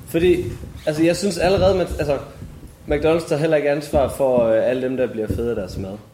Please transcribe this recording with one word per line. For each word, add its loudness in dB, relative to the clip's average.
Fordi, 2
altså, 0
jeg 4
synes -2
allerede, 4
man, 0
altså, 0
McDonald's 2
tager 0
heller 2
ikke 2
ansvar 0
for, 4
øh, 4
alle 0
dem, -2
der 0
bliver -4
fede -2
af -2
deres -8
mad. -8